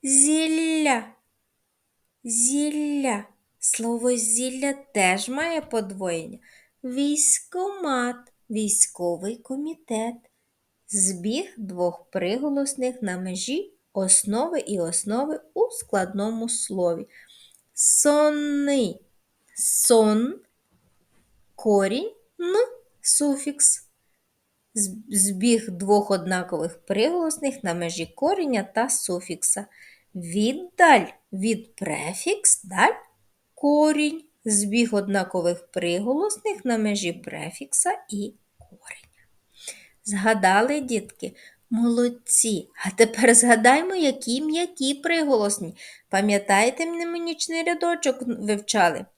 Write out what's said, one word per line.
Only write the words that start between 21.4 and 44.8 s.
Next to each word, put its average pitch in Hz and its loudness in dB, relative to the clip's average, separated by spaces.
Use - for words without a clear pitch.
Корінь 214 2
«н», 381 2
суфікс. - 0
З-, 202 -4
збіг 202 0
двох 202 2
однакових 175 -4
приголосних 285 -2
на 180 -2
межі 170 -4
кореня 285 -2
та 233 -2
суфікса. - -4
Віддаль. 226 4
Від 214 -4
префікс, 190 -2
даль, 196 2
корінь. 302 2
Збіг 214 2
однакових 185 -2
приголосних 247 -4
на 240 0
межі 208 -2
префікса - -4
і 302 -8
кореня. - -20
Згадали, 208 2
дітки? 240 -6
Молодці! 233 0
А 190 -2
тепер 226 6
згадаймо, 247 6
які 277 0
м'які 311 -2